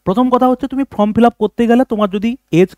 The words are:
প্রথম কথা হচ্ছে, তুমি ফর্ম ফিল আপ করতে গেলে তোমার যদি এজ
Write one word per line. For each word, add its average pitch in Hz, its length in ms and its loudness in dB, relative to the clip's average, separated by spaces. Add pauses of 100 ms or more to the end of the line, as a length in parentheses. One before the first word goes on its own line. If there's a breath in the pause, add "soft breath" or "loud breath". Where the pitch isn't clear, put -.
প্রথম 240 260 0
কথা 247 180 2
হচ্ছে, 254 200 -2
তুমি 269 220 -6
ফর্ম 208 220 -2
ফিল 226 120 2
আপ 233 140 0
করতে 214 280 -2
গেলে 233 180 2
তোমার 208 260 -2
যদি 214 260 -6 (160)
এজ 180 260 4